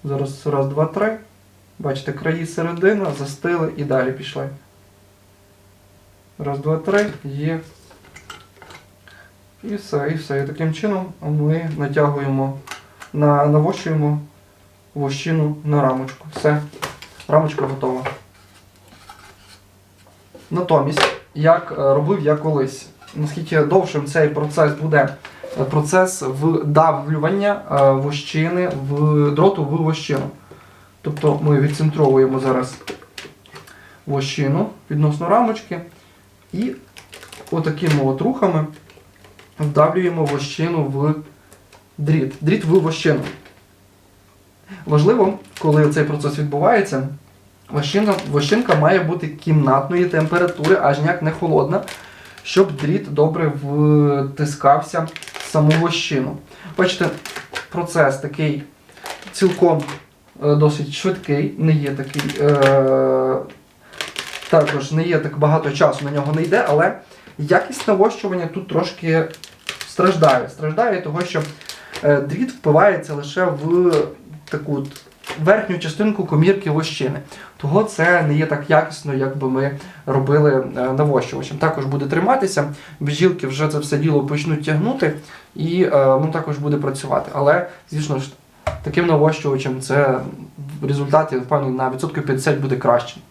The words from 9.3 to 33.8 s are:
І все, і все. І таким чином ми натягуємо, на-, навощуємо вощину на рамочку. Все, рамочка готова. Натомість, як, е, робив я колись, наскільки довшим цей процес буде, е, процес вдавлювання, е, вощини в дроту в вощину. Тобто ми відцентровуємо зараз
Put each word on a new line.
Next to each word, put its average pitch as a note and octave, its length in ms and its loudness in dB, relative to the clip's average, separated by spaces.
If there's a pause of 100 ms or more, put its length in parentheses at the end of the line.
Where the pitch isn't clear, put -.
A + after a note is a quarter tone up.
І G3+ 120 -8
все, D3 400 -4
і - 0 -
все. C#3 280 -4
І C#3 40 -4
таким D#3+ 280 -4
чином F#3+ 320 -2 (140)
ми D#3 580 0
натягуємо, C#3 800 -2 (540)
на-, D3 340 4
навощуємо D3+ 720 0 (760)
вощину D3+ 680 -2
на D3 180 2
рамочку. C3 440 -2 (100)
Все, D3+ 260 2 (680)
рамочка D3+ 380 2
готова. C3 360 -4 (2500)
Натомість, D3 640 0 (200)
як, D#3+ 380 4
е, C#3 220 2
робив D#3+ 280 2
я D3+ 140 2
колись, D3 500 -2 (280)
наскільки D3+ 480 -2
довшим D3+ 440 2
цей D#3 220 2
процес D3+ 440 0
буде, D3+ 360 2 (520)
е, C3+ 40 0
процес E3 580 2
вдавлювання, D#3 1500 0
е, C#3 200 4
вощини D3+ 800 -2 (180)
в D3 420 2
дроту E3 340 2
в D#3 180 -2
вощину. D3+ 480 -2 (720)
Тобто D3+ 400 0
ми D3 180 4
відцентровуємо C3+ 800 4
зараз B2+ 340 -2 (1300)